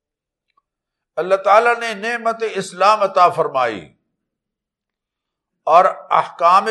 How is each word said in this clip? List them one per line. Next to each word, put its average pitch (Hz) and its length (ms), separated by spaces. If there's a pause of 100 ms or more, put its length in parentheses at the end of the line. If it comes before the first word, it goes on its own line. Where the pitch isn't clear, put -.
(1160)
اللہ 180 180
تعالیٰ 208 440
نے 226 140
نعمت 226 500 (120)
اسلام 190 460
عطا 190 280
فرمائی 127 520 (1900)
اور 170 180 (240)
احکام 175 600